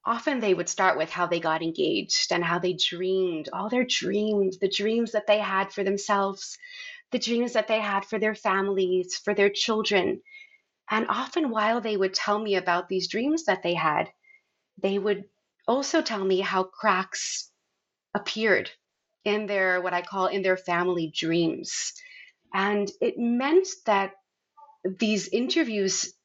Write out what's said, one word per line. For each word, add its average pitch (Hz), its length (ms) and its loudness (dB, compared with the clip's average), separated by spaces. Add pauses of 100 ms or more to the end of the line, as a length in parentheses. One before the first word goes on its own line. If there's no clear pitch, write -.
Often 240 360 -2
they 208 140 4
would 175 160 0
start 190 280 2
with 160 140 -2
how 175 160 -2
they 170 120 0
got 160 220 0
engaged 165 680 0
and 175 120 0
how 170 140 0
they 180 160 0
dreamed, 180 800 -2
all 196 160 -6
their 254 160 2
dreams, 202 720 0
the 196 120 0
dreams 220 420 0
that 208 160 -2
they 208 100 6
had 196 340 -2
for 202 120 -4
themselves, 196 760 -2 (540)
the 247 80 0
dreams 233 340 0
that 220 140 2
they 220 120 2
had 202 260 -2
for 220 120 -4
their 214 160 0
families, 190 920 0
for 208 120 0
their 202 140 6
children. 208 720 0 (680)
And 220 180 0
often 262 440 -2
while 220 300 0
they 214 160 -2
would 190 180 0
tell 208 240 0
me 208 160 0
about 180 340 0
these 185 200 -2
dreams 294 360 0
that 185 160 2
they 175 140 0
had, 160 340 0 (720)
they 196 160 0
would 196 280 0 (420)
also 277 340 2
tell 202 220 -4
me 190 160 2
how 185 240 0
cracks - 880 -4 (640)
appeared 202 560 0 (520)
in 208 220 0
their, 190 360 0
what 180 120 -2
I 180 80 0
call 185 260 -2
in 196 140 0
their 185 160 2
family 175 580 0
dreams. - 800 -2 (600)
And 202 360 0 (120)
it - 160 0
meant 262 500 2 (180)
that 196 280 2 (680)
these 190 440 0
interviews 226 840 0 (120)